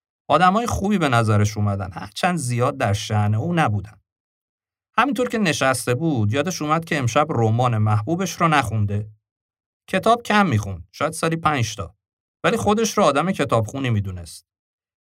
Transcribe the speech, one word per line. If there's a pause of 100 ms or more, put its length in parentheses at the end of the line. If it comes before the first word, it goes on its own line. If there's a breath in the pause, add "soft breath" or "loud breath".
(300)
آدمای
خوبی
به
نظرش
اومدن،
هرچند
زیاد
در
شأن
او
نبودن. (960)
همینطور
که
نشسته
بود،
یادش
اومد
که
امشب
رمان
محبوبش
رو
نخونده. (800)
کتاب
کم
می‌خوند،
شاید
سالی
پنج
تا. (480)
ولی
خودش
رو
آدم
کتابخونی
می‌دونست. (540)